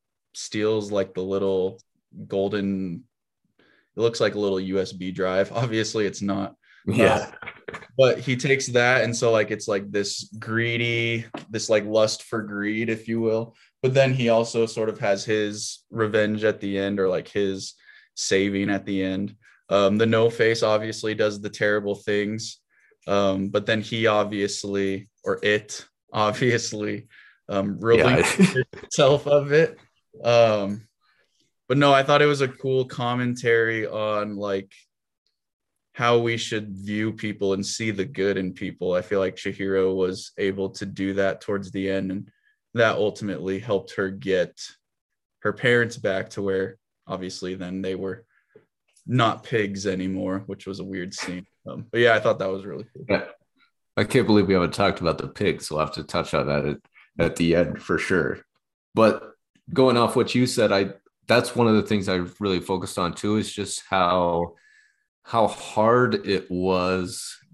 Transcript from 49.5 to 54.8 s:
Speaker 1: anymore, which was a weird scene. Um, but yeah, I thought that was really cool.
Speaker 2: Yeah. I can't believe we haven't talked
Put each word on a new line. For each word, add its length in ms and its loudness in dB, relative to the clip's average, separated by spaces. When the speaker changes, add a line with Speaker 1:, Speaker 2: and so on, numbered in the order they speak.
Speaker 1:
anymore, 580 -4
which 220 -12
was 100 -10
a 60 -10
weird 300 -10
scene. 320 -10
Um, 240 -12
but 100 0
yeah, 140 6
I 60 2
thought 180 2
that 120 -4
was 140 -6
really 300 -12
cool. 140 -18
Speaker 2:
Yeah. 160 0
I 80 2
can't 220 2
believe 200 6
we 80 4
haven't 200 2
talked 260 0